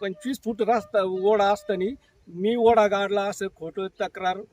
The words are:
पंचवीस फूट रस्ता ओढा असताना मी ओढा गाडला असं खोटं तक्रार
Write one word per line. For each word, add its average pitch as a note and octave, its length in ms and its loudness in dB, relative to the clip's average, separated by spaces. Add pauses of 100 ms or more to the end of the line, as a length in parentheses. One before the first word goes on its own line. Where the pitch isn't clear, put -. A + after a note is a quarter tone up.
पंचवीस G#3 440 -6
फूट A3 180 -2
रस्ता G#3 400 0
ओढा G3 500 2
असताना G3+ 420 -2 (340)
मी F#3 280 -2
ओढा A3+ 300 6
गाडला G3+ 360 0
असं G3+ 240 -6 (100)
खोटं E3 300 -8
तक्रार F#3 520 -6 (140)